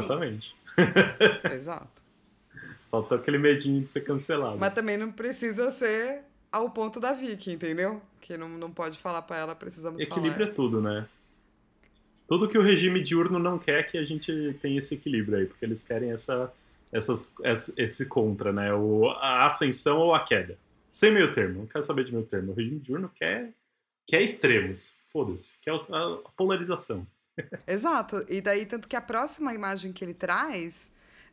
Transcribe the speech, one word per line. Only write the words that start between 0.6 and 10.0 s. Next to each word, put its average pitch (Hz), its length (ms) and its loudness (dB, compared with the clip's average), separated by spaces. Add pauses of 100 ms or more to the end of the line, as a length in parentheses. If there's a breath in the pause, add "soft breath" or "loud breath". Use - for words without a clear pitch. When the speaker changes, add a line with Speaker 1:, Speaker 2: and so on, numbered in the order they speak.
Speaker 1:
<laughs> - 760 6
Speaker 2:
Exato. 147 480 -10 (880 loud breath)
Speaker 1:
Faltou 113 280 0
aquele 143 200 0
medinho 143 440 4
de 139 80 -8
ser 143 120 -4
cancelado. 139 560 -2
Speaker 2:
Mas 196 160 0
também 214 240 -2
não 214 140 -6
precisa 240 600 -4
ser 247 500 -2 (300)
ao 226 180 -2
ponto 220 320 -6
da 254 100 0
Vicky, 233 400 -6
entendeu? 175 500 -4 (200)
Que 175 160 -12
não, 165 100 -10
não 165 240 -12
pode 160 260 -8
falar 170 260 -6
pra 165 140 -8
ela, 160 180 -6
"Precisamos 165 440 -10
Speaker 1:
Equilíbrio 160 340 0 (140)